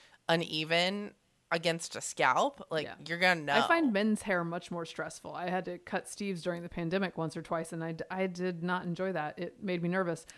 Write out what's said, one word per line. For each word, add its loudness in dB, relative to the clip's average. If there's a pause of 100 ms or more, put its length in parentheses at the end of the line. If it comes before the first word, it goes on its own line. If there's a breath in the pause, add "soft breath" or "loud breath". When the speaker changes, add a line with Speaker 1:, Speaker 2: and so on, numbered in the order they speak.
(300 loud breath)
Speaker 1:
uneven 2 (380)
against 0
a -6
scalp, 2
like, -2
Speaker 2:
Yeah. -12 (100)
Speaker 1:
you're -4
gonna 6
know. 0
Speaker 2:
I 6
find 6
men's 2
hair 2
much -6
more -4
stressful. -8
I -4
had 0
to -6
cut -4
Steve's -4
during -2
the -10
pandemic 0
once -2
or -4
twice, -4
and -4
I -4
d-, -8
I 0
did -2
not 0
enjoy 0
that. -4
It -8
made -2
me 0
nervous. 0 (120)